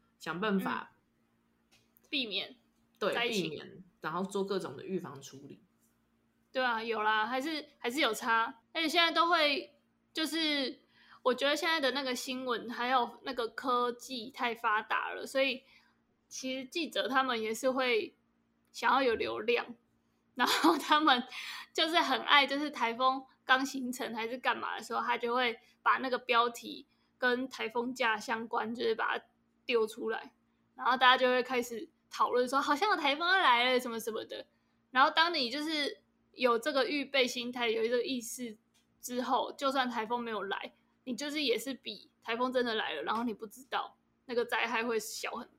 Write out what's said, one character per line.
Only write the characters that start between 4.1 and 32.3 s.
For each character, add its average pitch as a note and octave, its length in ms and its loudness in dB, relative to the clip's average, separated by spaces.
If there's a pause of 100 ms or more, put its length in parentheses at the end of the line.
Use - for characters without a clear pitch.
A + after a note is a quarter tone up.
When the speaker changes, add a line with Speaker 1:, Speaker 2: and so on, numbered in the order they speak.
Speaker 1:
后 F3+ 100 -2
做 G3 220 -2
各 G3 140 -2
种 C#3+ 180 -6
的 - 80 -14
预 F#3 160 -4
防 C3+ 200 -14
处 C3+ 180 -18 (100)
理。 - 120 -20 (920)
Speaker 2:
对 C4 100 0
啊， A3+ 200 0
有 G#3+ 200 -2
啦， G#3+ 240 2
还 C4 140 -2
是， C4 260 -4 (120)
还 A#3+ 120 -4
是 C#4 100 -2
有 A#3 140 4
差。 A3+ 460 -2 (120)
而 E4 80 -4
且 D#4+ 80 0
现 E4+ 140 4
在 E4 80 6
都 E4 180 4
会， D4+ 460 2 (380)
就 D#4+ 120 -2
是 D4 540 0 (440)
我 B3+ 120 4
觉 C4+ 140 0
得 D4 80 4
现 E4+ 120 0
在 D#4+ 120 2
的 C4 100 2
那 C#4 120 -2
个 B3+ 120 -2
新 B3+ 320 -6
闻 A#3 240 -4
还 A#3+ 180 -4
有 A#3+ 360 2
那 C4 100 -6
个 A#3 140 -4
科 B3 420 0
技 A#3+ 400 -10
太 A#3+ 240 -4
发 A3 260 0
达 - 300 -4
了， - 160 -8
所 C4+ 160 0
以 C4 220 -2 (640)
其 C4 280 -8
实 C4 80 -8
记 D4 240 -4
者 - 200 -2
他 C4 160 2
们 A#3 180 -2
也 A3 100 -2
是 C4 200 0
会 B3 420 0 (580)
想 A#3 200 2
要 C4+ 100 4
有 A#3 140 4
流 G#3+ 240 -2
量， A#3 340 0 (640)
然 B3 100 2
后 D#4+ 320 4
他 D4+ 220 4
们 B3+ 240 4 (500)
就 E4 140 2
是 E4 100 4
很 C4 240 2
爱， C#4 240 8
就 C#4 120 -2
是 D4 120 -4
台 A#3 240 -2
风 C4 300 2 (200)
刚 C4 220 4
形 B3+ 260 -6
成 A3+ 220 -8
还 A3+ 120 -6
是 B3 120 -6
干 A#3+ 180 0
嘛 - 200 -6
的 A3 60 -8
时 A#3 120 -8
候， A3+ 60 -2
他 A#3 180 -2
就 A#3 160 -2
会 B3 240 0 (240)
把 A3+ 160 4
那 B3+ 100 -4
个 B3 80 0
标 A#3+ 320 2
题 - 380 -12 (320)
跟 B3+ 300 0
台 A3+ 200 -6
风 B3 260 -4
假 A#3 220 2
相 A3+ 320 -6
关， A3+ 260 -2
就 A#3+ 80 -6
是 A3+ 120 2
把 A#3 240 -2
它 - 60 -12 (420)
丢 A3+ 200 2
出 A3 240 -6
来， A#3 220 -8 (420)
然 B3+ 120 -4
后 B3+ 100 4
大 B3+ 140 8
家 B3+ 80 8
就 B3+ 80 4
会 B3+ 160 4
开 B3 200 -2
始 A#3 260 -8 (200)
讨 - 220 0